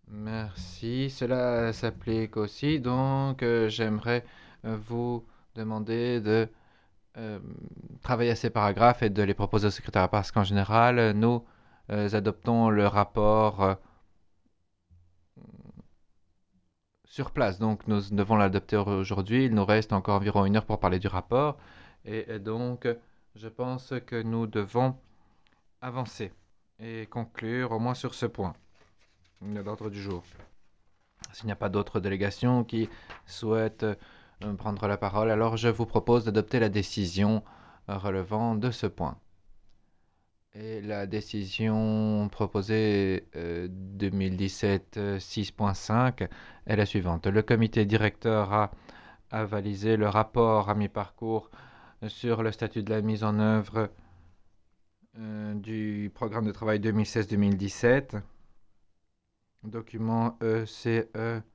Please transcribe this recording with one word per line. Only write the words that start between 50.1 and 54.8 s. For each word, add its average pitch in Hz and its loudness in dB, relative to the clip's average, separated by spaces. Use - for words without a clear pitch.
à 104 0
mi-parcours 107 -4
sur 113 -2
le 113 0
statut 107 -6
de 101 -6
la 107 0
mise 107 -2
en 107 2
œuvre, 110 2